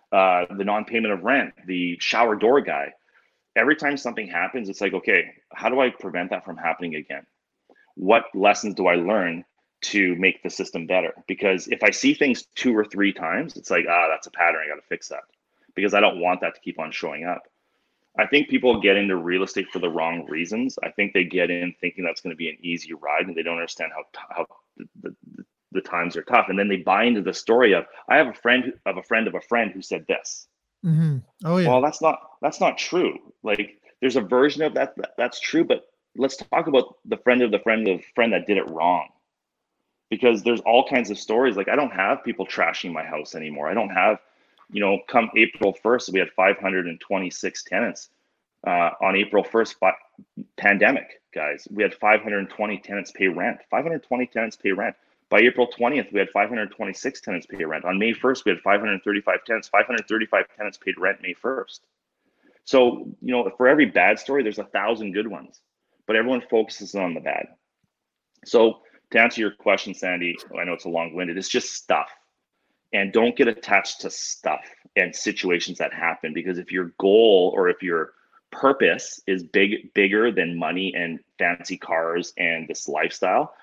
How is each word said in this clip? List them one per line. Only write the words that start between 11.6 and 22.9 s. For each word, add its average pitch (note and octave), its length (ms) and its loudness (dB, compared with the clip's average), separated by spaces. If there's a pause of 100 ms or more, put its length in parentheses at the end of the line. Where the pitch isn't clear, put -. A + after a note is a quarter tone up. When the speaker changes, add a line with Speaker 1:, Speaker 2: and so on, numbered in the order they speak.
Speaker 1:
if - 140 -4
I G#2 60 4
see C3+ 240 2
things C#3 420 0
two A#2+ 220 2
or G#2+ 80 2
three G2 280 0
times, G2 420 -6
it's - 160 -16
like, F2 180 2
"Ah, E2+ 200 4
that's D#2+ 180 -4
a - 40 -20
pattern. E2+ 320 0
I D2+ 60 -8
gotta D2 180 -10
fix - 220 -10
that," C#2+ 140 -12 (500)
because F#2+ 200 0
I G2+ 80 6
don't F2+ 180 4
want F2+ 220 0
that E2+ 140 -4
to - 60 -20
keep F2 180 -10
on D#2 120 -8
showing D#2 340 -8
up. F2 180 -6 (760)
I - 80 2
think D3 240 2
people B2 300 4
get G2 180 6
into G2+ 200 0
real F2 260 -2
estate F#2+ 280 -4
for F#2+ 80 -8
the F2 100 -2
wrong E2 380 -2
reasons. G2 560 -4
I E2 60 -6
think G2+ 240 -4
they F2+ 120 2
get F2 240 0
in F2 320 -4
thinking F2+ 220 -6
that's E2 180 -6
gonna E2+ 140 -10
be D#2+ 140 -8
an D2+ 120 -14
easy E2 320 -8